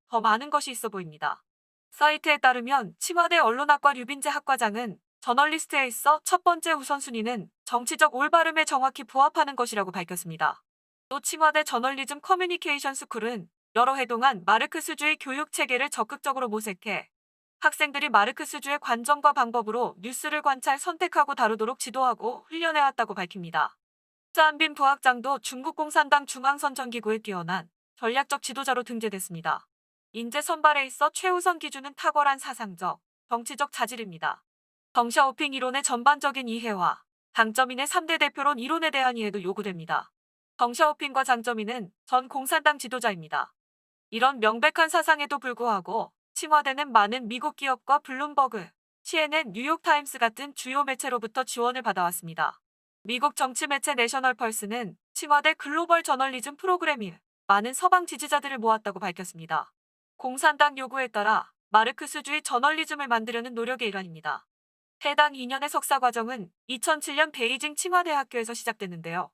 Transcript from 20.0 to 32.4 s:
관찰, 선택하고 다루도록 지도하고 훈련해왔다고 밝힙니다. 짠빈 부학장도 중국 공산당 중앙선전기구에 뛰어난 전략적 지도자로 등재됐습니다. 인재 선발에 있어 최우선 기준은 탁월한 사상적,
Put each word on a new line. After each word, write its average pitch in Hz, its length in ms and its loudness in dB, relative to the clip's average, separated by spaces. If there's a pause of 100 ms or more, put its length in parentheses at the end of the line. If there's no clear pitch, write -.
관찰, 277 360 0
선택하고 330 580 0
다루도록 220 440 0
지도하고 254 720 -2
훈련해왔다고 302 640 0
밝힙니다. 175 640 -4 (560)
짠빈 311 400 4
부학장도 269 640 2
중국 262 380 -8
공산당 294 480 2
중앙선전기구에 254 960 -2
뛰어난 180 500 -6 (280)
전략적 262 440 0
지도자로 262 420 -2
등재됐습니다. 196 840 -6 (460)
인재 233 300 -6
선발에 302 440 4
있어 294 260 0
최우선 359 480 0
기준은 277 360 -10
탁월한 285 440 2
사상적, 196 600 -8 (300)